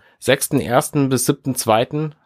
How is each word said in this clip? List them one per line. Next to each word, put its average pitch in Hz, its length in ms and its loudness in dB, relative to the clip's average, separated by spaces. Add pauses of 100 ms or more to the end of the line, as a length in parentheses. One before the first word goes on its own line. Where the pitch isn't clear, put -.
(180)
sechsten 135 440 0
ersten 135 480 0
bis 131 160 0
siebten 139 300 -2
zweiten, 139 600 0 (100)